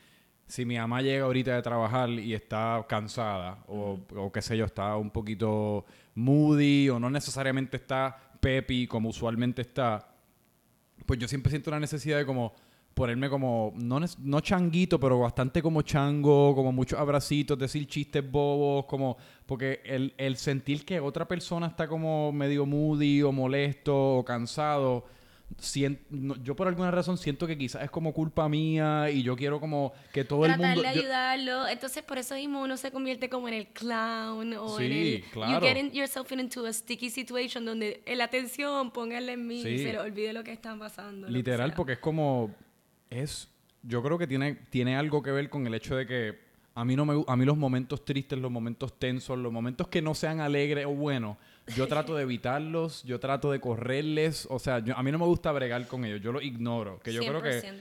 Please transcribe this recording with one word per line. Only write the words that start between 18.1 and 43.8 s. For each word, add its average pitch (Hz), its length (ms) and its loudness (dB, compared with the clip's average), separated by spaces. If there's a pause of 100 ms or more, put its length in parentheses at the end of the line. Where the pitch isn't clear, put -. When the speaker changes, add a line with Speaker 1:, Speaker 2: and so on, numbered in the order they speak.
Speaker 1:
bobos, 143 580 2
como, 135 300 0 (300)
porque 135 380 -2
el, 131 340 -2
el 135 180 -2
sentir 143 480 -2
que 185 140 -2
otra 147 300 -4
persona 170 400 -2
está 165 180 -4
como 156 460 0
medio 143 340 2
moody 147 560 4
o 143 80 6
molesto 135 880 2
o 120 60 0
cansado, 127 800 0 (560)
sien-, 139 400 -2 (100)
no, 139 320 -4
yo 131 140 -4
por 190 100 0
alguna 180 240 2
razón 175 280 2
siento 151 280 -2
que 160 100 -4
quizás 131 280 -4
es 143 80 -6
como 160 200 -2
culpa 156 360 0
mía 151 600 2
y 139 140 2
yo 123 140 0
quiero 143 240 -2
como 147 320 -2 (200)
que 135 120 0
todo 147 220 2
el 170 80 6
Speaker 2:
Tratar 170 200 4
Speaker 1:
mundo, 165 140 2
Speaker 2:
de - 80 0
Speaker 1:
yo - 60 2
Speaker 2:
ayudarlo. 262 680 0
Entonces, 262 340 -6
por 262 160 -6
eso 254 160 -6
mismo 277 280 -4
uno 262 140 -4
se 262 140 -8
convierte 262 380 -4
como 254 180 -4
en 233 80 -4
el 208 140 -6
clown 226 840 -4
o 208 260 -6
en 123 120 0
Speaker 1:
Sí, 151 220 2 (100)
Speaker 2:
el - 60 -18
Speaker 1:
claro. 110 300 -2
Speaker 2:
you - 80 -
getting 269 240 0
yourself 269 400 -4
into 254 340 -6
a 226 60 -4
sticky 240 380 -6
situation 247 540 -6
donde 220 440 -4
la 240 160 -2
atención, 262 640 -2
pónganla 240 440 -6
en 240 120 -8
mí, 240 160 -6
Speaker 1:
Sí. 131 220 -2
Speaker 2:
se 220 80 -4
le 214 80 -6
olvide 214 320 -4
lo 226 100 -8
que 226 80 -12
están 220 300 -12
pasando, 208 420 -14
lo 190 60 -12
que 120 40 -4
Speaker 1:
Literal, 123 380 0
Speaker 2:
sea. 160 60 -8
Speaker 1:
porque 135 160 -2
es 120 80 -4
como... 139 520 0 (580)
es, - 380 -8 (340)